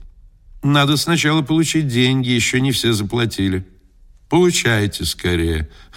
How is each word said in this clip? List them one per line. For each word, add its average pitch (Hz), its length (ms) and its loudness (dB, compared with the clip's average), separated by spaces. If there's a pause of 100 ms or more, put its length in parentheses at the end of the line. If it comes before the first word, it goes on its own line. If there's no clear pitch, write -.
(640)
Надо 143 340 2
сначала 156 460 0
получить 156 460 0
деньги, 127 420 0
ещё 123 280 0
не 131 140 0
все 117 200 -2
заплатили». 98 760 -2 (600)
«Получайте 120 760 2
скорее, 82 640 -2 (280)